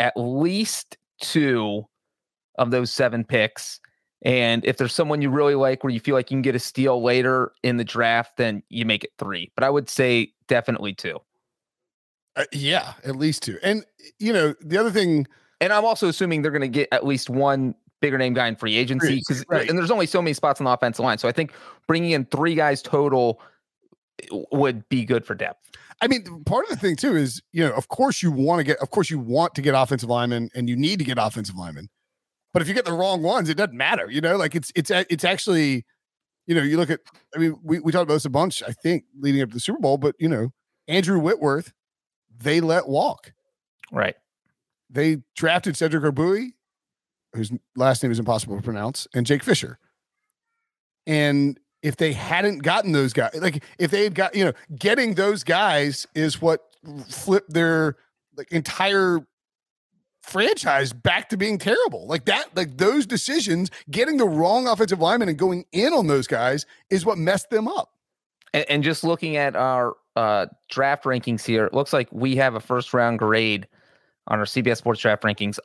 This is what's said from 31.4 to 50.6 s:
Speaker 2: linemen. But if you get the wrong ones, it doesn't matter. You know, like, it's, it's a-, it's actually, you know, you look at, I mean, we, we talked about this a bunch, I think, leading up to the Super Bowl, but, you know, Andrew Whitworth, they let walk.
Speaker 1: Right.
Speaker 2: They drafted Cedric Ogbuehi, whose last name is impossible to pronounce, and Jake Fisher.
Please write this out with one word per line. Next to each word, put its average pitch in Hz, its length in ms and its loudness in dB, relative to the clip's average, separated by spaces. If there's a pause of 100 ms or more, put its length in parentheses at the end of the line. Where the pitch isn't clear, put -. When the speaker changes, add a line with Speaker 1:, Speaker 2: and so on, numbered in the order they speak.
Speaker 2:
linemen. 85 320 -12 (640)
But 175 100 2
if 147 60 -4
you 196 60 -6
get 247 100 -2
the 170 80 -4
wrong 180 300 0
ones, 180 260 0
it 156 80 -2
doesn't 185 200 -2
matter. 180 340 -2
You 147 100 -4
know, 165 160 2
like, 160 180 -2
it's, 160 220 -4
it's 165 140 -2
a-, 185 220 2
it's 165 120 -2
actually, 160 600 0 (600)
you 170 80 0
know, 160 80 4
you 147 140 0
look 165 140 0
at, 160 100 -2 (340)
I 156 40 -6
mean, 160 240 0
we, 156 180 -2
we 156 100 0
talked 180 140 2
about 151 100 2
this 151 120 0
a 139 40 -4
bunch, 160 320 0
I 120 100 -8
think, 165 320 -2 (140)
leading 139 220 2
up 127 100 0
to 113 40 -16
the 120 60 -6
Super 233 200 -4
Bowl, 143 180 2
but, 139 200 0
you 160 100 0
know, 123 220 -2 (380)
Andrew 180 300 2
Whitworth, 151 540 0 (640)
they 147 240 0
let 165 280 2
walk. 160 440 -2 (580)
Speaker 1:
Right. - 260 -2 (720)
Speaker 2:
They 147 280 0 (160)
drafted 170 420 0
Cedric 156 280 0
Ogbuehi, 180 460 0 (840)
whose 110 160 -6 (240)
last 127 300 2
name 123 80 0
is 117 80 0
impossible 107 360 -2
to 104 60 -8
pronounce, 107 520 -6
and 123 120 0
Jake 143 160 2
Fisher. - 360 0 (1300)